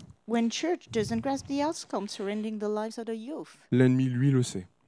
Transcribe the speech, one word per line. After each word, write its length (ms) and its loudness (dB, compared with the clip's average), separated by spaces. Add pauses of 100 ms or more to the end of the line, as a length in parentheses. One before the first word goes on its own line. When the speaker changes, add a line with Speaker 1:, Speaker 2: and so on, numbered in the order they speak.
(280)
Speaker 1:
When 220 2
church 400 -2
doesn't 300 0
grasp 280 -2
the 140 0
outcome 460 -2
surrounding 520 -4
the 80 -2
lives 300 -2
of 80 -8
the 100 -4
youth, 420 -10 (140)
Speaker 2:
l'ennemi, 320 6
lui, 260 2
le 140 4
sait. 220 -6 (220)